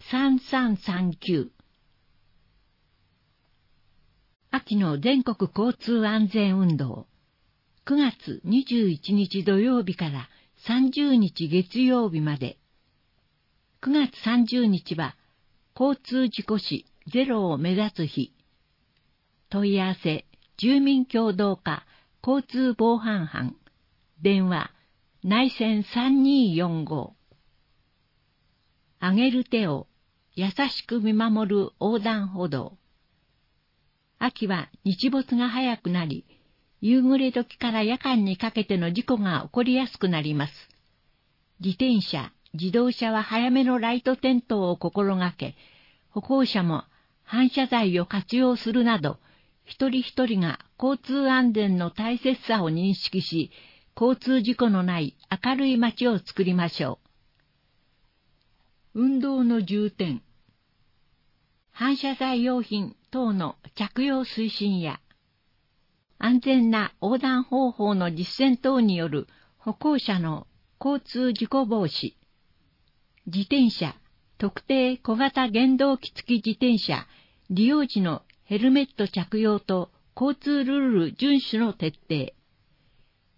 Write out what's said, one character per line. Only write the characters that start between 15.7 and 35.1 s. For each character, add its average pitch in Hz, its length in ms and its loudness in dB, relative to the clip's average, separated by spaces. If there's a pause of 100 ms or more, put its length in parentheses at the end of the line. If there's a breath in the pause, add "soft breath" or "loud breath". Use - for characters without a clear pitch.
交 269 220 0
通 254 320 -2
事 208 160 -8
故 214 140 -2
死 - 260 -6 (220)
ゼ 254 180 0
ロ 220 240 -2
を 151 80 0
目 165 140 -2
指 208 180 0
す 165 180 -6
日。 - 280 -6 (1120)
問 202 200 0
い 196 120 2
合 185 60 0
わ 185 100 -2
せ、 156 300 -4 (320)
住 254 200 2
民 277 260 4
協 226 280 0
同 196 240 0
課 - 280 -8 (400 soft breath)
交 262 220 0
通 254 260 0
防 226 260 2
犯 214 280 -2
班。 - 300 -6 (640)
電 190 240 2
話、 175 240 -4 (540)
内 233 260 2
線 220 320 -2
三 262 400 2
二 269 320 4
四 165 300 0
五。 147 320 -6 (1800)
あ 185 120 0
げ 240 160 4
る 254 140 0
手 226 240 -2
を 143 220 -4 (480)
優 190 140 -2
し - 360 -4
く 233 140 -4
見 214 140 0
守 214 360 0
る 202 200 0 (100)
横 220 180 0
断 208 300 -2
歩 180 200 -6
道。 - 300 -6 (1400)
秋 226 260 -4
は 185 240 -4 (140)
日 196 260 0